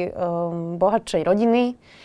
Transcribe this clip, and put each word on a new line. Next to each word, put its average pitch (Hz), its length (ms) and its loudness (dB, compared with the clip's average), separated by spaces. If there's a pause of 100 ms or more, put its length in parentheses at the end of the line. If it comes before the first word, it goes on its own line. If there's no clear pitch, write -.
ehm, 170 680 -4
bohatšej 185 480 0
rodiny. 233 520 2 (300)